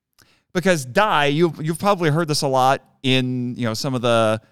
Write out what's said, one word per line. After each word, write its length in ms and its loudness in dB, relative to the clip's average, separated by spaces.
because 320 0
Dai, 420 2
you've, 360 0
you've 160 -4
probably 320 0
heard 180 0
this 140 -2
a 60 -2
lot 360 2
in, 540 0
you 80 -6
know, 100 -2
some 200 -6
of 80 -4
the, 380 2